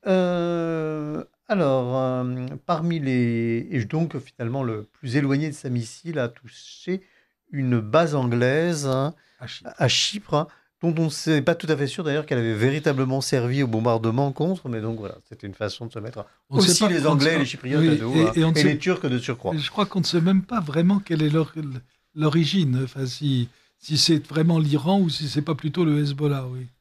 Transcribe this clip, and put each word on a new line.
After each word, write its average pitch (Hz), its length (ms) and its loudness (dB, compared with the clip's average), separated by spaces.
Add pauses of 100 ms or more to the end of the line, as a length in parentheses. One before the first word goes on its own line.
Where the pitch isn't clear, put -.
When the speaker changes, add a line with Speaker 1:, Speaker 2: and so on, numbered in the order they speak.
Speaker 1:
Euh, 165 1160 -2 (240)
alors, 131 500 2
euh, 127 480 -2 (200)
parmi 165 340 -2
les, 117 720 0
et 127 140 0
donc 156 340 -4
finalement 123 440 -8
le 110 200 -6
plus 123 320 -8
éloigné 143 340 2
de 143 60 -10
sa 139 140 -10
missile 123 500 -6
a 120 100 -2
touché - 720 -10 (500)
une 127 280 0
base 147 360 2
anglaise, 139 720 0
hein, 135 260 0 (260)
Speaker 2:
À 123 80 -16
Chypre. - 300 -16
Speaker 1:
à 147 100 2
Chypre, - 480 -2
hein, 151 120 0 (340)
dont 165 160 0
on 165 80 2
ne 156 40 0
sait 151 320 0
pas 165 140 2
tout 170 140 -10
à 156 60 4
fait 135 120 -2
sûr 147 160 -6
d'ailleurs 151 220 -2
qu'elle 139 120 0
avait 113 160 2
véritablement 135 680 0
servi 131 420 0
au 127 40 0
bombardement 113 640 0
contre, 160 380 -4
mais 113 120 -6
donc 110 180 -6
voilà, 98 160 -10 (120)
c'était 104 200 -16
une 95 80 -10
façon 107 320 -6
de 117 40 -14
se 117 80 -12
mettre 107 260 -12 (240)
Speaker 2:
On 139 80 0
ne - 40 6
sait 180 100 8
Speaker 1:
aussi 175 120 4
Speaker 2:
pas, 208 60 4
Speaker 1:
les 170 120 2
Speaker 2:
on - 20 0
ne 151 40 4
Speaker 1:
Anglais 147 240 4
Speaker 2:
sait 165 40 2
Speaker 1:
et 156 40 2
les 143 40 2
Speaker 2:
pas. 127 60 -4
Speaker 1:
Chypriotes 139 320 -2
Speaker 2:
Oui, 160 80 6
Speaker 1:
à 151 60 4
dos, 117 200 -2
Speaker 2:
et, 160 60 6
Speaker 1:
hein, 165 140 4
Speaker 2:
et 165 100 4
on 160 60 4
ne 156 60 4
Speaker 1:
et 151 40 4
Speaker 2:
sait 143 60 6
Speaker 1:
les 147 100 2
Turcs 180 320 0
de 123 80 0
surcroît. 120 400 -4
Speaker 2:
Je 147 140 -4
crois 208 140 -2
qu'on 196 140 -4
ne 165 60 0
sait 175 160 0
même 190 220 4
pas 233 180 -4
vraiment 170 380 2
quelle 165 240 -2
est 156 60 4
leur, 151 240 0 (600)
l'origine, 151 680 2
enfin, 135 220 -6
si, 127 440 -2 (300)
si - 180 -4
c'est 151 300 2
vraiment 160 320 2
l'Iran 151 400 2
ou 180 100 2
si 151 180 -6
c'est 143 140 -2
pas 156 140 -2
plutôt 156 300 -2
le 147 140 2
Hezbollah, 143 480 -2
oui. 127 200 -10 (140)